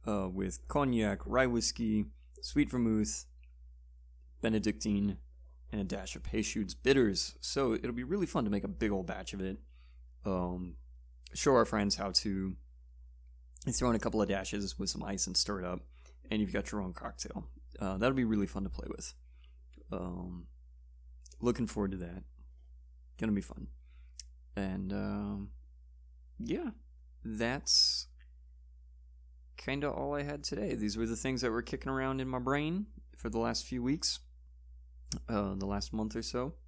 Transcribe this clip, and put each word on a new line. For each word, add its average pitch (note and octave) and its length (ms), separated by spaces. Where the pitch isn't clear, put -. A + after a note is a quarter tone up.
uh, G2+ 260
with F#2+ 360
cognac, A#2 580
rye B2+ 220
whiskey, A2+ 580
sweet - 280
vermouth, A2 560
Benedictine, G#2 760
and G#2 100
a - 20
dash F#2+ 320
of - 60
Peychaud's G#2+ 540
bitters. B2 640
So C3 320
it'll - 180
be A#2+ 120
really E3+ 240
fun C#3+ 160
to G#2 80
make G2+ 120
a - 40
big G#2 240
old F#2+ 160
batch F#2 260
of G2 80
it. F#2+ 160
Um, F2+ 500
show C3+ 220
our A2+ 100
friends G2+ 300
how G2 160
to F#2+ 440
throw B2+ 160
in A2+ 60
a G#2+ 40
couple A2 220
of F#2+ 80
dashes G2 480
with F#3+ 140
some - 120
ice - 220
and F3+ 100
stir G2+ 260
it F2+ 40
up, F2+ 160
and G#2+ 100
you've G2 140
got - 180
your G#2 100
own F#2 120
cocktail. - 540
Uh, F#2+ 180
that'll B2+ 180
be B2+ 80
really G#2+ 220
fun F#2+ 180
to F#2+ 60
play - 200
with. - 260
Um, F2+ 540
looking A#2 240
forward G2+ 260
to F#2+ 60
that. F2+ 260
Gonna A2 140
be G2+ 100
fun. - 260
And, F#2+ 380
um, G2+ 560
yeah, B3 320
that's A#2 840
kinda C#3 320
all C#3+ 260
I C#3+ 80
had C#3+ 200
today. E3+ 320
These G#2+ 220
were A2+ 80
the A2+ 100
things B2+ 260
that B2 100
were A#2 100
kicking C3+ 300
around C3+ 300
in C3 80
my B2+ 100
brain D3+ 480
for A#2 120
the A2+ 100
last A#2 260
few B2 180
weeks, C#3+ 360
uh, G2+ 280
the G2 100
last G2+ 260
month A2 240
or A#2 60
so. B2+ 340